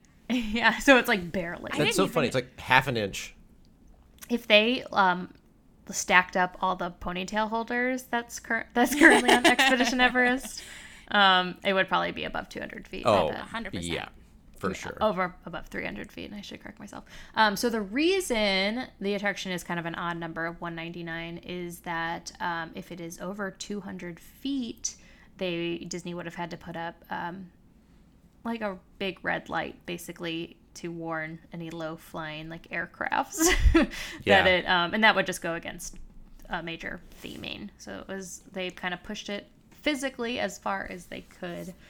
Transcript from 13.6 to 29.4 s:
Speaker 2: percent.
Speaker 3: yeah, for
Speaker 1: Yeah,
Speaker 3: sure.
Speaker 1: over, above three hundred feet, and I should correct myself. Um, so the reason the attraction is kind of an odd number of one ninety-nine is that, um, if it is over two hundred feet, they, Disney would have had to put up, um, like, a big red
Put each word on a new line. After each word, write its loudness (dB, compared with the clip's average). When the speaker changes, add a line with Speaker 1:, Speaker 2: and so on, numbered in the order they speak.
Speaker 2:
percent. -4
Speaker 3:
yeah, -6
for -4
Speaker 1:
Yeah, -2
Speaker 3:
sure. -10
Speaker 1:
over, 0
above -12
three -8
hundred -10
feet, -12
and -14
I -14
should -16
correct -18
myself. -16
Um, 4
so 0
the -2
reason 0
the -2
attraction -4
is -6
kind -6
of -6
an -6
odd -6
number -6
of -8
one -8
ninety-nine -8
is -10
that, -6
um, -6
if -12
it -12
is -10
over -6
two -10
hundred -12
feet, -6
they, -4
Disney -10
would -8
have -12
had -8
to -12
put -12
up, -10
um, -8
like, -6
a -6
big -4
red -2